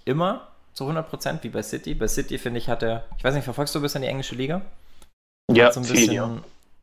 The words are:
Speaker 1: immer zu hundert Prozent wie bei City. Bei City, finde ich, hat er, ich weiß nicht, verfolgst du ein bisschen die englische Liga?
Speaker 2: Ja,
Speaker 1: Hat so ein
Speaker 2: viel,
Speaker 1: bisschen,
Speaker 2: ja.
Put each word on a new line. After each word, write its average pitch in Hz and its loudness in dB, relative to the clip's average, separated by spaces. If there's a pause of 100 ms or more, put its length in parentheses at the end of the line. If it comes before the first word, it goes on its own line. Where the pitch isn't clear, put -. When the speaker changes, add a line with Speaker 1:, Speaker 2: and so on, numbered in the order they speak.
Speaker 1:
immer 175 0 (260)
zu 139 -8
hundert 160 -4
Prozent 139 -6
wie 113 -6
bei 110 -4
City. - -6
Bei 110 0
City, 135 0
finde 120 -4
ich, - 0
hat 120 0
er, 113 0 (140)
ich - -4
weiß 135 4
nicht, 135 0
verfolgst 143 -2
du 156 -2
ein 143 -2
bisschen 143 -2
die 127 -2
englische 131 -4
Liga? 143 -2 (880)
Speaker 2:
Ja, 117 10
Speaker 1:
Hat 120 8
so 127 -4
ein - -4
Speaker 2:
viel, 123 0
Speaker 1:
bisschen, 113 6
Speaker 2:
ja. 117 -2 (520)